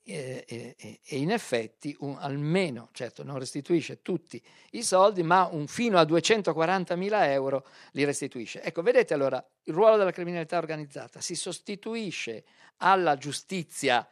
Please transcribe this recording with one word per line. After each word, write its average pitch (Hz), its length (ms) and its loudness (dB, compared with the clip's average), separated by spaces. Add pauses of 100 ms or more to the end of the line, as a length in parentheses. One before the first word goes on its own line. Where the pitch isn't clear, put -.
eh, 131 440 -10
e, 120 300 -12
e, 110 260 -18
e 143 140 -8
in 147 120 0
effetti 143 720 -4
un, 139 180 -8
almeno, 143 760 -2
certo, 127 300 -12
non 135 140 -10
restituisce 135 640 -4
tutti - 400 -6 (300)
i 226 100 -10
soldi, 196 400 4
ma 175 300 4
un, 147 160 -6
fino 220 320 2
a 160 40 10
duecentoquarantamila 175 1300 2
euro 135 360 -2 (240)
li 139 120 -2
restituisce. 135 600 -6
Ecco, 170 180 -6
vedete 190 320 4
allora 135 320 0 (180)
il 156 100 -8
ruolo 220 240 8
della 185 140 4
criminalità 175 460 -6
organizzata: 151 640 -8
si 170 140 -8
sostituisce 196 1080 -8 (340)
alla 180 400 4
giustizia 135 960 -2